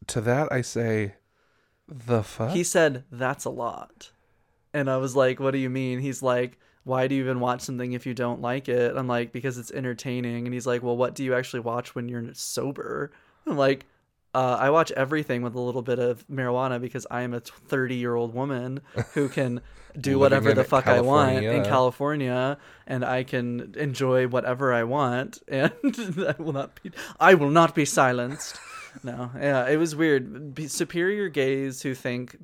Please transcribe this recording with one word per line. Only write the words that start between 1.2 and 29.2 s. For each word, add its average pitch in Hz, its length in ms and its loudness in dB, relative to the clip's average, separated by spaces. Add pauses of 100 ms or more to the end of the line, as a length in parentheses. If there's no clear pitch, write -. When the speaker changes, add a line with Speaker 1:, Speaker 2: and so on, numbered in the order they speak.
Speaker 1:
the 120 360 -2
fuck? 113 280 -6
Speaker 2:
He 175 120 0
said, 151 480 2
"That's 127 340 -4
a 127 40 -2
lot." - 640 -10 (640)
And 139 160 0
I 131 80 2
was 131 180 -2
like, 131 240 4
"What 135 120 2
do 135 60 -2
you 131 120 -2
mean?" 127 300 -4
He's 135 240 -6
like, 123 340 0 (260)
"Why 131 240 0
do 135 80 0
you 135 80 2
even 127 160 -2
watch 123 220 -2
something 123 320 -6
if 123 120 -8
you 127 80 -6
don't 120 280 -4
like 123 280 -4
it?" 123 260 2
I'm 131 120 -2
like, 120 240 -2
"Because 123 260 -6
it's 117 140 -14
entertaining." 123 760 -4
And 123 60 -4
he's 123 140 -6
like, 120 160 0
"Well, 120 140 0
what 120 180 0
do 135 80 -4
you 127 120 2
actually 127 260 -2
watch 117 340 -4
when 120 140 -6
you're 117 240 -8
sober?" 139 800 -6 (340)
I'm 233 120 -2
like, 135 280 2 (480)
"Uh, 127 260 2
I 127 120 4
watch 160 220 4
everything 135 480 0
with 120 140 -4
a 127 40 -4
little 123 240 -2
bit 123 160 0
of 123 300 0
marijuana 127 520 -2
because 123 300 -8
I 120 120 -4
am 123 100 -4
a 120 80 -6
thirty-year-old 120 920 -2
woman 127 460 -4 (340)
who 143 160 2
can 123 320 -4 (180)
Speaker 1:
<laughs> - 200 -18
Speaker 2:
do 139 120 -2
Speaker 1:
Living 135 100 4
Speaker 2:
whatever 135 300 6
Speaker 1:
in 110 40 6
Speaker 2:
the 131 80 4
fuck 131 240 4
I 123 140 6
want 131 360 4
in 127 60 0 (200)
Speaker 1:
California. - 60 0
Speaker 2:
California, 131 880 0 (300)
and 127 180 -4
I 127 180 0
can 120 540 -6
enjoy 127 500 2
whatever 127 460 0
I 117 120 2
want, 131 580 -2
<laughs> - 60 -20
and 139 220 2 (560)
I 147 140 -4
will 156 120 -4
not 135 280 -8
be, 185 100 -14 (280)
I 175 160 10
will 143 160 4
not 165 240 6
be 151 100 4
silenced." 127 800 0
Speaker 1:
<laughs> - 40 -18 (340)
Speaker 2:
No, 123 340 -8